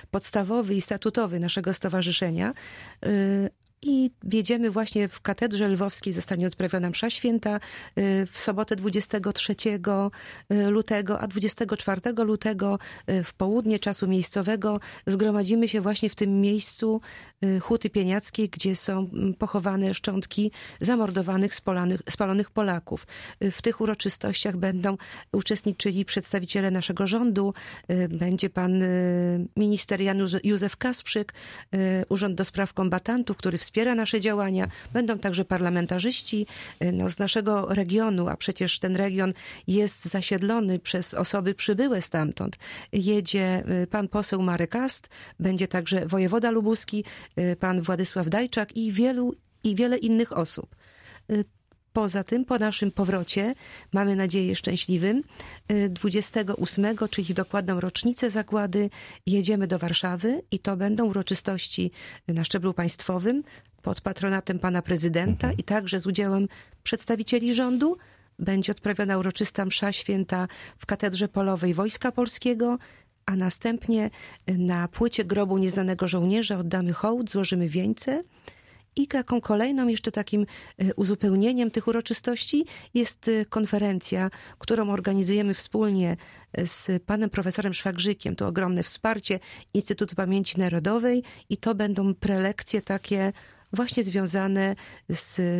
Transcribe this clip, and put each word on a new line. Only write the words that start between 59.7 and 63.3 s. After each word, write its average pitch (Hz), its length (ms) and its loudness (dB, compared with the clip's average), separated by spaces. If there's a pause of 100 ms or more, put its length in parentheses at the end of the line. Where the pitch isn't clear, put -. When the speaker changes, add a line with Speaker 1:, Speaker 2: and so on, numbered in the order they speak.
Speaker 1:
Warszawy 180 640 0 (100)
i 190 80 -2
to 196 180 -2
będą 214 280 2
uroczystości 190 840 -2 (360)
na 165 160 0
szczeblu 180 300 0
państwowym 185 720 0 (380)